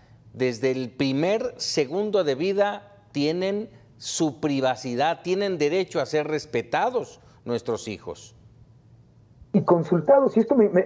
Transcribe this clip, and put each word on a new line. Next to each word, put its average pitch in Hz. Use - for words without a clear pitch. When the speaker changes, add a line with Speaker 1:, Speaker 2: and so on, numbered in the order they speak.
Speaker 1:
Desde 127
el 127
primer 160
segundo 190
de 147
vida 196
tienen 180
su -
privacidad, 131
tienen 190
derecho 170
a 131
ser 151
respetados 151
nuestros 117
hijos. -
Speaker 2:
Y 196
consultados, 175
y -
esto 233
me, 214
me 180